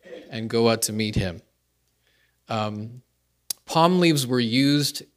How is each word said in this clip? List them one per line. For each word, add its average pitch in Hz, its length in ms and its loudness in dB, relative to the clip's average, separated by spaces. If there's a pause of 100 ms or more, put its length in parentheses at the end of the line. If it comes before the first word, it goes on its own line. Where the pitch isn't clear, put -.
(300)
and 113 180 -8
go 117 200 4
out 113 140 2
to 110 100 -4
meet 107 240 -4
him? 90 260 -4 (1080)
Um, 107 540 -8 (640)
palm 175 340 4
leaves 165 260 4
were 123 140 -2
used 139 640 0 (140)